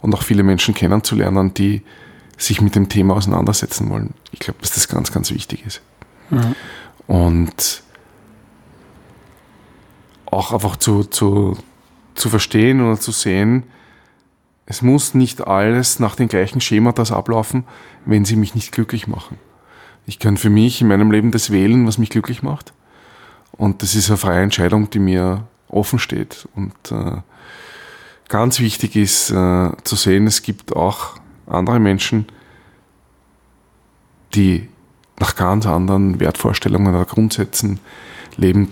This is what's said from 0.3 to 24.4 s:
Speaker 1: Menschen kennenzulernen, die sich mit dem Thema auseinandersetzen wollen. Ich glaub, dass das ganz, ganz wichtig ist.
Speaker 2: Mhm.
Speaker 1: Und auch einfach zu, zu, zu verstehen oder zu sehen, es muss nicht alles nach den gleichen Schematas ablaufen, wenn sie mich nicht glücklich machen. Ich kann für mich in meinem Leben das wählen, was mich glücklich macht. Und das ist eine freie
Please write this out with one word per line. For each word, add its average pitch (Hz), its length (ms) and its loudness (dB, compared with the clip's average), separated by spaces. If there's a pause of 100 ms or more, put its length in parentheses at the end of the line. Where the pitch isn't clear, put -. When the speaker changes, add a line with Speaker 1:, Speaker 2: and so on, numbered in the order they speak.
Speaker 1:
Menschen 98 320 2
kennenzulernen, 95 800 0
die 101 300 -2 (540)
sich - 240 -2
mit 101 140 2
dem 98 140 2
Thema 95 260 2
auseinandersetzen 98 720 -2
wollen. 104 240 -6 (180)
Ich - 80 -18
glaub, - 220 -12
dass - 100 -8
das - 160 -4
ganz, - 240 -4
ganz - 200 -4
wichtig - 340 -10
ist. - 160 -14 (480)
Speaker 2:
Mhm. 120 260 -2 (520)
Speaker 1:
Und 85 760 0 (2500)
auch 95 280 -2
einfach 101 240 -2
zu, 101 260 2
zu, 101 540 2 (580)
zu - 140 -4
verstehen 113 520 2
oder 113 180 0
zu - 120 -8
sehen, 110 520 0 (1040)
es - 160 -8
muss 135 320 2
nicht 127 320 0
alles 110 540 0
nach 110 160 -2
den 120 140 0
gleichen 98 320 0
Schematas 113 500 2
ablaufen, 113 540 -2 (400)
wenn 104 200 2
sie 110 120 0
mich 104 180 0
nicht - 160 -6
glücklich 113 360 -4
machen. - 300 -12 (680)
Ich 104 100 -12
kann 101 200 0
für 110 120 0
mich 113 320 4
in 117 60 4
meinem 104 240 4
Leben 107 180 2
das 110 220 -2
wählen, 110 340 4
was 110 140 -2
mich 110 100 0
glücklich 117 320 -4
macht. 143 320 -8 (800)
Und 101 320 -2
das 98 100 -4
ist 104 160 0
eine 107 80 4
freie 90 240 2